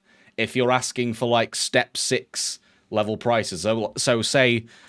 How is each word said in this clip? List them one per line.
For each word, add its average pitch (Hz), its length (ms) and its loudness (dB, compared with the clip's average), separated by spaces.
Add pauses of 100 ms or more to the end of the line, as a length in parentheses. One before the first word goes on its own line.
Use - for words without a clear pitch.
(360)
if 110 200 -4
you're 123 160 2
asking 120 420 -2
for, 120 140 -2
like, 117 280 2
step - 400 -2
six - 640 -4 (320)
level 107 260 0
prices. 110 440 0
So, 107 360 -2
so 120 240 2
say, 120 440 2 (240)